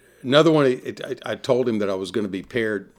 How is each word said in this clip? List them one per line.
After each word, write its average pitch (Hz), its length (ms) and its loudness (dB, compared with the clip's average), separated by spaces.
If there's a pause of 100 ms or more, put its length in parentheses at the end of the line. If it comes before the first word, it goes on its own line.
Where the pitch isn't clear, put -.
(220)
another 151 300 4
one, 151 140 4
it, 123 380 -2
I, - 280 -10
I - 20 -4
told 123 340 0
him 110 120 -2
that 101 100 -2
I 98 40 -2
was 95 180 -6
gonna 104 160 -4
be 92 160 -8
paired 110 540 -4